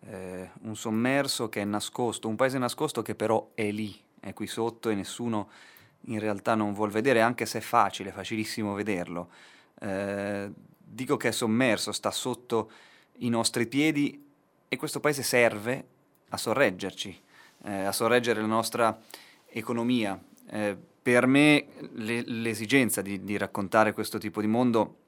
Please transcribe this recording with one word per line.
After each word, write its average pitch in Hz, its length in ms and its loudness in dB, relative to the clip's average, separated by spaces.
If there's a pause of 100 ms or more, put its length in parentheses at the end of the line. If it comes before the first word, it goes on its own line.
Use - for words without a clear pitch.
Eh, 92 420 -10 (120)
un 110 140 -10
sommerso 120 720 0
che 107 120 -4
è 101 40 -2
nascosto, 104 600 -2
un 110 80 -2
paese 131 220 2
nascosto 123 460 -2
che 110 100 -6
però 110 400 0
è 107 160 -2
lì, 104 260 -6 (240)
è 98 140 -14
qui 107 140 -8
sotto 113 420 -4
e 107 60 2
nessuno 107 540 -4 (560)
in 113 120 -4
realtà 107 380 0
non 104 180 0
vuol 104 160 0
vedere, 110 320 4
anche 120 240 2
se 113 140 -6
è - 20 -10
facile, 98 500 0
facilissimo 104 640 -4
vederlo. 90 560 -4 (520)
Eh, 101 680 -4 (280)
dico 131 360 -4
che 127 120 -2
è 113 40 2
sommerso, 110 600 2
sta - 180 -2
sotto 117 600 -2 (460)
i 120 120 -2
nostri 117 380 0
piedi 143 520 0 (480)
e 127 100 -6
questo 147 220 -6
paese 143 220 0
serve 117 640 2 (440)
a - 80 -8
sorreggerci, 98 840 -2 (440)
eh, 98 180 -6
a 98 80 -2
sorreggere 117 500 4
la 110 60 0
nostra 113 520 2 (460)
economia. 117 760 -2 (280)
Eh, 104 400 -4 (140)
per 123 240 6
me 143 400 6 (280)
le-, 117 320 -4
l'esigenza 113 760 0
di, 98 220 -6
di 101 140 -4
raccontare 101 560 2
questo 107 260 -4
tipo 107 220 -6
di 107 60 2
mondo 113 500 2 (100)